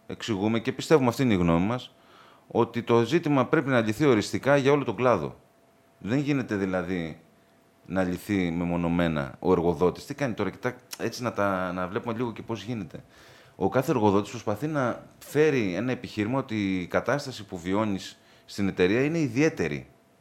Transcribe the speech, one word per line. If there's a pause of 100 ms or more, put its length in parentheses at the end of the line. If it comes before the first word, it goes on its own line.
εξηγούμε
και
πιστεύουμε,
αυτή
είναι
η
γνώμη
μας, (520)
ότι
το
ζήτημα
πρέπει
να
λυθεί
οριστικά
για
όλο
τον
κλάδο. (580)
Δεν
γίνεται,
δηλαδή, (640)
να
λυθεί
μεμονωμένα
ο
εργοδότης.
Τι
κάνει
τώρα,
κοιτά-, (200)
έτσι
να
τα,
να
βλέπουμε
λίγο
και
πώς
γίνεται. (520)
Ο
κάθε
εργοδότης
προσπαθεί
να (160)
φέρει
ένα
επιχείρημα
ότι
η
κατάσταση
που
βιώνεις (280)
στην
εταιρεία
είναι
ιδιαίτερη. (340)